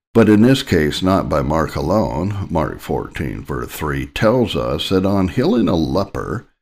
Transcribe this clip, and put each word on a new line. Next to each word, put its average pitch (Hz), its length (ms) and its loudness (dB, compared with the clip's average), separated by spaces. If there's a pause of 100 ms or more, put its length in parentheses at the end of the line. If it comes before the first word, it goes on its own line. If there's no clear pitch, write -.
(140)
but 113 140 6
in 107 140 8
this 131 200 4
case 76 400 0
not 92 260 2
by 76 140 0
Mark 76 340 -2
alone. 90 720 -2
Mark 76 300 -4
fourteen, 60 640 -6
verse 65 240 -8
three 69 380 -6
tells 117 500 0
us 65 320 -4
that 92 180 2
on 95 220 0
healing 123 400 0
a 92 80 0
leper, 78 680 -4 (160)